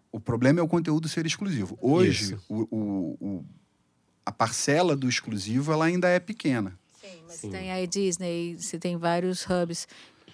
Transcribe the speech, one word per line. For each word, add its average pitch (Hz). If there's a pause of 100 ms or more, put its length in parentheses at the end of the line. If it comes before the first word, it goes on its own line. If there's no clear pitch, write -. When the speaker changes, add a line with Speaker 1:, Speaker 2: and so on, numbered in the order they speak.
(100)
Speaker 1:
o 113
problema 123
é 175
o 156
conteúdo 160
ser 160
exclusivo. 147
Hoje, 110
Speaker 2:
Isso. 101
Speaker 1:
o, 110
o, 101
o, 95 (800)
a -
parcela 151
do 131
exclusivo, 117
ela 156
ainda 180
é 180
pequena. 120 (240)
Speaker 3:
Sim, -
mas 175
Speaker 2:
Sim. 104
Speaker 3:
tem 190
aí 185
Disney, 175
você -
tem 175
vários 175
hubs, 175 (480)